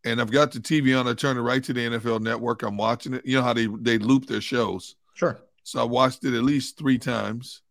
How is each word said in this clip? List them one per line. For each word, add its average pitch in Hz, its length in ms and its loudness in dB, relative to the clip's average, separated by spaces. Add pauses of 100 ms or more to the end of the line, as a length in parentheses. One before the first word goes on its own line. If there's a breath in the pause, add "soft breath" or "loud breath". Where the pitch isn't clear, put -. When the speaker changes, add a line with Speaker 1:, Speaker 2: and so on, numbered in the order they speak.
Speaker 1:
And 117 160 -2
I've 113 120 -2
got 143 200 4
the 123 80 -10
T 156 200 0
V 131 160 4
on. 127 120 2
I 120 60 0
turned 131 240 0
it 120 60 -2
right 127 200 0
to 131 100 -6
the 120 120 -2
N 117 80 -2
F 117 140 -4
L 113 120 0
Network. 117 440 -2
I'm 104 140 -4
watching 117 360 -2
it. 127 140 -8
You 131 100 2
know 127 60 4
how 123 100 2
they, 113 140 2
they 113 320 0
loop 131 260 2
their 107 160 -4
shows. 101 540 -4 (180)
Speaker 2:
Sure. 156 260 -2 (220)
Speaker 1:
So - 180 -8
I 120 40 2
watched 123 420 0
it 123 100 0
at 117 80 0
least 139 360 0
three 135 180 2
times. 117 720 -6